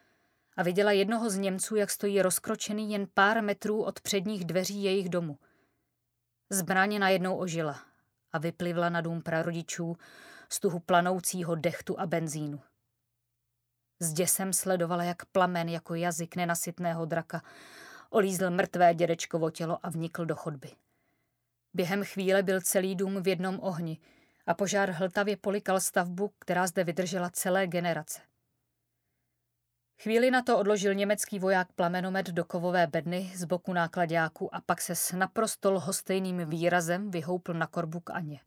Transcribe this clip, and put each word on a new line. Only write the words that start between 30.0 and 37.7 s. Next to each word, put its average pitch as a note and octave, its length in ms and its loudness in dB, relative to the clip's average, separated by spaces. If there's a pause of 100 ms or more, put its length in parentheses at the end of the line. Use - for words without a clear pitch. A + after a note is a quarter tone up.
Chvíli A#3+ 300 4
na B3+ 100 4
to A#3 180 4
odložil G3+ 340 4
německý G3+ 460 0
voják F#3 320 2
plamenomet F#3 560 0
do E3+ 180 -2
kovové F3 420 2
bedny F3 480 -2
z F3+ 100 -6
boku F3+ 280 -2
náklaďáku E3 800 0
a F3 60 -8
pak - 200 -2
se F3 140 -4
s - 160 -2
naprosto F#3+ 600 0
lhostejným F#3 800 -2
výrazem F3 640 0
vyhoupl F3 420 -4
na E3 140 -2
korbu E3 320 -6